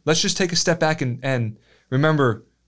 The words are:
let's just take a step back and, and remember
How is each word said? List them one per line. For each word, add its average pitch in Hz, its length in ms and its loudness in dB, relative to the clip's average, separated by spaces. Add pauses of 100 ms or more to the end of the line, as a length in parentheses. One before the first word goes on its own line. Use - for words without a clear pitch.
let's 156 160 2
just 196 160 -2
take 180 140 0
a 165 40 -4
step 165 240 0
back 156 220 0
and, 123 200 -4
and 120 360 -4 (320)
remember 139 560 2 (220)